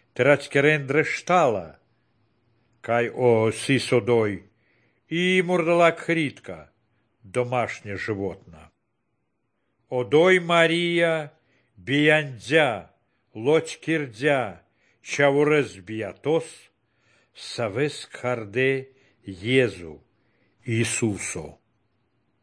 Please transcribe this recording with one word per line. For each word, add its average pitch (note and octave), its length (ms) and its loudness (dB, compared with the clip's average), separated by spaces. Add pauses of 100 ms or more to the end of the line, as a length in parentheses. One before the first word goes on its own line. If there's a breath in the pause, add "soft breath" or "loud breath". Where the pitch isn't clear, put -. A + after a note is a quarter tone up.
(140 soft breath)
терацкерен C#3 720 2
дрештала. C#3 920 0 (1000)
Кай A#2 300 0
о A2+ 420 2
сы C3+ 260 0
содой, A2+ 720 0 (580)
и F3+ 340 2
мурдалак E3+ 580 2
хритка, B2 720 -6 (500)
домашнее A2+ 760 -4
животное. F2+ 760 -8 (1160)
Одой D3+ 520 4
Мария, E3+ 920 0 (440)
бияндзя, C3+ 1120 0 (440)
лочкирдзя, C#3 1300 -2 (380)
чаурез C#3+ 760 2
биятос, A2 680 -6 (920)
савес A#2+ 720 -6
кхарде B2 840 -4 (340 soft breath)
Езу, F#2+ 800 -2 (600)
Иисусо. A2 960 -4 (840)